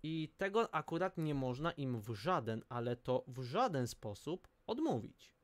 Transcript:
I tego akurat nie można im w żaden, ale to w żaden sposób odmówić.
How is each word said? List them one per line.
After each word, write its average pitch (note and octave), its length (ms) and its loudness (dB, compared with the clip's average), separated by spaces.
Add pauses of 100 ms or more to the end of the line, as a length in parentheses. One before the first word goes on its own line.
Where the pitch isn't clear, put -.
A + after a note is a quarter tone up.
I D#3 340 -2
tego G3 380 2
akurat E3+ 420 0
nie D#3 180 0
można C3+ 360 0
im B2+ 300 -2
w A2+ 120 -6
żaden, A2+ 560 2
ale A#2+ 260 0
to B2+ 320 0
w C3 140 -8
żaden D3+ 460 2
sposób - 600 -8 (200)
odmówić. A3+ 760 -2